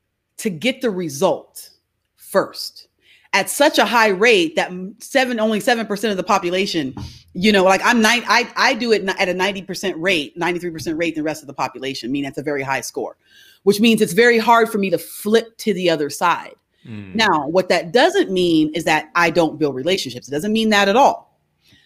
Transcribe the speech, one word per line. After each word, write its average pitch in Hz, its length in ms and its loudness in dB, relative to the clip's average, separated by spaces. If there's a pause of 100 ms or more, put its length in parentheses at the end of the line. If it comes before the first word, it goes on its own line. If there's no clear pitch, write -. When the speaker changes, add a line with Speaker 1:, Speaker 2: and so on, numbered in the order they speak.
(380)
Speaker 1:
to - 100 -4
get 214 320 -4
the 240 100 -2
result 165 800 -4 (460)
first - 720 -6 (480)
at 294 160 0
such 302 280 2
a 254 60 6
high 220 240 2
rate 190 480 2
that 175 140 -2
m-, 185 300 -12
seven, 254 380 -2
only 214 220 0
seven 233 260 0
percent 208 260 -4
of 196 40 -4
the 180 60 -4
population 185 720 -2 (380)
you 185 200 2
know, 196 100 6
like, 190 220 4
I'm 233 160 4
nine-, 220 260 2
I, 233 300 0
I 226 180 2
do 233 180 -2
it 196 100 0
n-, 190 80 -4
at 185 180 -2
a 180 60 -2
ninety 190 280 -4
percent 180 360 -8
rate, 165 380 -2
ninety-three 175 340 -4
percent 160 280 -8
rate 165 160 -2
than 156 80 -6
the 151 40 -4
rest 151 160 -6
of 135 40 -20
the 131 80 -16
population. 131 540 -8
I 127 40 -4
mean, 143 120 -4
that's 143 140 -12
a 143 40 -6
very 143 200 -4
high 135 180 -4
score, 117 360 -10 (460)
which 202 180 2
means 226 200 4
it's 196 120 0
very 233 260 4
hard 226 300 4
for 226 100 -4
me 196 120 -2
to 170 80 0
flip - 600 -2
to 220 160 -2
the 180 160 -2
other 151 200 -2
side. 165 440 -2 (300)
Speaker 2:
Mm. 104 300 -14
Speaker 1:
Now, 185 320 2
what 185 220 0
that 175 240 0
doesn't 330 380 4
mean 170 440 2
is 165 100 -4
that 156 300 0
I 170 160 2
don't 160 280 0
build 139 160 -2
relationships. 139 540 -6
It 131 40 -12
doesn't 160 200 -4
mean 220 180 2
that 202 180 4
at 196 80 4
all. - 420 2 (460)